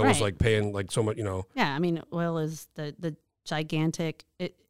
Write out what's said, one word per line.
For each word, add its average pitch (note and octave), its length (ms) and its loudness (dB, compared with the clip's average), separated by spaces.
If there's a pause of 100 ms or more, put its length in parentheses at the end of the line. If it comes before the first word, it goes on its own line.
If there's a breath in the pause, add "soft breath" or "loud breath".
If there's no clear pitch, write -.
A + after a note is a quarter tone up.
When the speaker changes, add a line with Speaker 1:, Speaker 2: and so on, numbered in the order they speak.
Speaker 1:
oil - 60 6
is, - 60 4
Speaker 2:
right. A2 80 2
Speaker 1:
like, G2+ 120 -2
paying, G#2+ 360 4
like, G2 180 -4
so A#2+ 100 2
much, G#2+ 160 0
you A#2 60 -4
know. F#2+ 220 -2 (100)
Speaker 2:
Yeah, F3 180 0
I C#3 60 -4
mean, E3+ 220 0 (120)
oil E3+ 240 -2
is D#3 380 -6
the, D3 240 -8
the E3 160 -4 (300)
gigantic, D#3+ 800 -2 (120)
it, - 180 -8 (140)